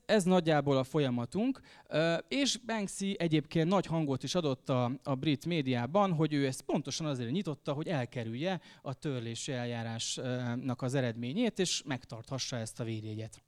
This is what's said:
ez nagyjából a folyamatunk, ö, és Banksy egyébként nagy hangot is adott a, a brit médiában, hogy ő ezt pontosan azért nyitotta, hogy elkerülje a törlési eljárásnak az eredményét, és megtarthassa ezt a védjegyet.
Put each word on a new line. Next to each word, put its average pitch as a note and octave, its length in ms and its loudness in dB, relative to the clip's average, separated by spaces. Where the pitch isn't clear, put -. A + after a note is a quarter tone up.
ez G#3 180 4
nagyjából D#3 540 4
a C3 60 2
folyamatunk, C#3+ 760 0
ö, E3 300 2
és B3+ 300 0
Banksy G3+ 640 -2
egyébként D#3+ 500 2
nagy G3+ 160 4
hangot D#3 380 0
is C#3+ 120 -2
adott D3+ 340 0
a, B2 220 4
a C#3+ 120 0
brit C3+ 300 0
médiában, D#3 680 2
hogy D3+ 200 2
ő C#3 120 2
ezt C3+ 160 -2
pontosan E3 440 -2
azért B2 260 -2
nyitotta, E3 420 -2
hogy D#3 140 -4
elkerülje C3 720 -4
a C3+ 120 -8
törlési B2 580 -6
eljárásnak A#2+ 1300 -4
az B2+ 120 -2
eredményét, B2+ 640 0
és - 260 0
megtarthassa B2+ 720 -6
ezt A2+ 220 -6
a B2 40 -4
védjegyet. A2 640 -8